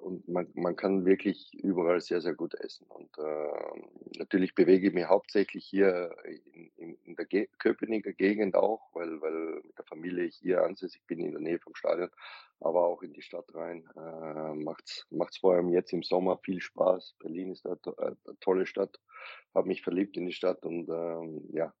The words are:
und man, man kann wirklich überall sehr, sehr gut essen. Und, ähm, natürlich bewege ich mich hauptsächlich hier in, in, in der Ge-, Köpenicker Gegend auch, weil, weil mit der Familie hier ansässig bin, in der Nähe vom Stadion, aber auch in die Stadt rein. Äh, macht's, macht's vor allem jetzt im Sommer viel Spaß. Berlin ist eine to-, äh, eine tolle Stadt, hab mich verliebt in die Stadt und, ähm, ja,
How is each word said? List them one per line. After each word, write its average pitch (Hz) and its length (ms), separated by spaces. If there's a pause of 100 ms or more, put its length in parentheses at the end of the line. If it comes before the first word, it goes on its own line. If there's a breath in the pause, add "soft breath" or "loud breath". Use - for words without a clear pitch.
und 90 260
man, 87 260
man 87 220
kann 95 300
wirklich 95 480
überall 87 480
sehr, 87 180
sehr 82 140
gut - 220
essen. - 340
Und, - 200 (100)
ähm, 76 680 (280)
natürlich - 360
bewege 92 360
ich 82 40
mich 87 120
hauptsächlich 98 580
hier 90 500 (120)
in, 80 500
in, 85 300
in 85 100
der 85 80
Ge-, 98 240 (100)
Köpenicker 110 540
Gegend 98 420
auch, 98 380
weil, 82 300
weil 80 420
mit 78 140
der 80 80
Familie 87 400
hier 87 400
ansässig 90 420
bin, 85 140
in 82 100
der 78 80
Nähe 80 200
vom - 140
Stadion, 82 360 (500 loud breath)
aber 87 260
auch 87 160
in 87 120
die - 80
Stadt 87 320
rein. 82 420
Äh, 78 600
macht's, - 540
macht's 82 280
vor 92 160
allem 87 160
jetzt 90 240
im 85 100
Sommer 92 400
viel 92 160
Spaß. - 600
Berlin 90 340
ist - 120
eine 90 140
to-, - 180
äh, - 160 (140)
eine - 140
tolle 92 240
Stadt, - 340 (560 loud breath)
hab 92 120
mich 92 160
verliebt 95 340
in 87 80
die 87 80
Stadt 90 320
und, 85 240
ähm, 82 640
ja, 78 280